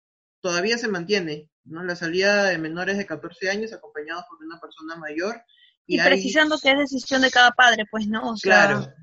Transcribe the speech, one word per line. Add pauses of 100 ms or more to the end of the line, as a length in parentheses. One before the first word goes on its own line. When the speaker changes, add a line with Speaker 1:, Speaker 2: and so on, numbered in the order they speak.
(420)
Speaker 1:
todavía
se
mantiene, (160)
¿no?
La
salida
de
menores
de
catorce
años
acompañados
por
una
persona
mayor. (440)
Y
Speaker 2:
Y
Speaker 1:
hay
Speaker 2:
precisando
que
es
decisión
de
cada
padre,
pues,
¿no?
O
sea,
Speaker 1:
Claro,